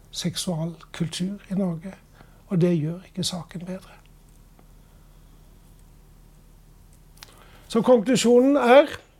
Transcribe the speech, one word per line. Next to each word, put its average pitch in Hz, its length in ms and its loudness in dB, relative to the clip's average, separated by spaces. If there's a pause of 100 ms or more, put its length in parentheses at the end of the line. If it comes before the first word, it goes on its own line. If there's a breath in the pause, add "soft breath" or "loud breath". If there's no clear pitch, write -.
(120 soft breath)
seksualkultur 170 1300 -8 (100)
i 190 60 -8
Norge, 185 380 -6 (580 soft breath)
og 175 80 0
det 175 160 2
gjør 165 320 -6
ikke 180 160 -8
saken 175 400 -10
bedre. 185 320 -16 (3750 loud breath)
Så 226 100 2
konklusjonen 247 800 4
er 262 320 6 (280)